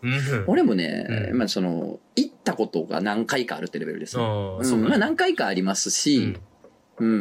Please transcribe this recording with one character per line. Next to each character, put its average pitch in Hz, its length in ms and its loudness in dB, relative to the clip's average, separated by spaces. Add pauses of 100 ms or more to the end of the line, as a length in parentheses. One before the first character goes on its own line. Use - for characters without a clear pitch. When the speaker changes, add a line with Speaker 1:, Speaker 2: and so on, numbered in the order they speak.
Speaker 1:
う 120 40 -2
ん。 131 400 0
Speaker 2:
俺 302 160 4
も 123 120 4
ね、 92 560 -2
Speaker 1:
う - 40 -2
ん。 - 20 4
Speaker 2:
ま 120 80 2
あ、 - 20 -4
そ 98 120 -2
の、 85 400 -2 (160)
行 254 140 2
っ - 20 -16 (120)
た - 100 0
こ 220 140 0
と 82 160 -2
が 82 180 -4
何 104 240 0
回 127 200 0
か 78 120 -6
あ - 40 -8
る 87 40 -6
っ 85 40 -8
て - 100 -8
レ 80 60 -6
ベ 78 80 -6
ル 80 60 -8
で - 60 -8
す - 120 -8
ね。 117 60 0
Speaker 1:
あ 113 40 0
あ、 101 300 -4
Speaker 2:
う - 40 -4
ん。 127 40 -2
Speaker 1:
そ 127 100 2
う 110 40 4
な - 20 4
ん - 20 4
や。 - 80 2
Speaker 2:
ま - 40 4
あ、 - 40 4
何 302 160 2
回 370 200 2
か - 120 0
あ 196 60 0
り 185 80 0
ま 190 140 0
す - 140 -2
し、 123 460 2 (640)
Speaker 1:
う 113 60 2
ん。 - 20 4
Speaker 2:
う 113 140 4